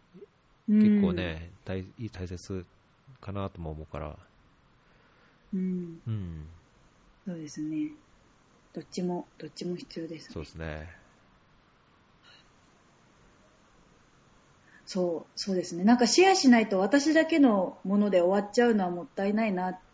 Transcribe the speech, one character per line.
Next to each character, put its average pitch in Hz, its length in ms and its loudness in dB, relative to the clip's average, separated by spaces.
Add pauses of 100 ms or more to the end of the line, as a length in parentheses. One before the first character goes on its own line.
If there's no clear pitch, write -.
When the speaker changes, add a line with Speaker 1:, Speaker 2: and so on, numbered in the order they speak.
(680)
Speaker 1:
う 208 60 4
ん。 214 40 6
Speaker 2:
結 208 220 6
構 185 120 2
ね、 87 380 -6 (140)
大-、 95 140 -6 (180)
い 113 80 -10
い、 104 60 -8
大 90 160 -10
切 90 400 -10 (520)
か 101 120 -14
な 98 180 -6
と - 100 -20
も 80 120 -10
思 78 180 -12
う - 20 -20
か 73 60 -10
ら。 76 180 -10 (1400)
Speaker 1:
う - 20 -2
ん。 180 500 -6
Speaker 2:
う 113 40 -6
ん。 82 360 -8 (760)
Speaker 1:
そ 180 80 -8
う - 20 -8
で 156 120 -12
す 143 140 -16
ね。 151 320 -6 (800)
ど 170 60 -10
っ 147 100 -14
ち 180 140 -6
も、 175 240 -6 (100)
ど 156 100 -16
っ - 20 -14
ち - 160 -12
も 175 100 -6
必 - 240 -14
要 160 80 -10
で 160 100 -12
す - 120 -20
ね。 - 40 -20
Speaker 2:
そ 82 60 -10
う 78 40 -8
で - 60 -16
す - 60 -20
ね。 80 340 -10 (4000)
Speaker 1:
そ 175 420 -2
う、 - 80 -20
そ - 160 -6
う 185 60 0
で 180 80 -2
す 175 100 -10
ね。 175 80 -4
な 233 120 8
ん - 20 2
か 240 100 4
シ 339 160 6
ェ 381 80 6
ア 381 40 6
し 294 140 4
な 233 120 8
い 214 80 -2
と 190 100 0
私 277 340 2
だ 320 120 4
け 320 140 0
の 208 440 4
も 196 140 0
の 208 120 2
で 185 120 4
終 190 200 4
わ 202 80 -6
っ - 40 -20
ち 240 80 2
ゃ 240 80 6
う 226 40 4
の 196 120 2
は 175 40 -2
も 175 140 -8
っ - 100 -14
た 196 120 -4
い 202 80 -2
な 220 120 0
い 208 60 -2
な 185 200 -4
っ - 80 -12 (140)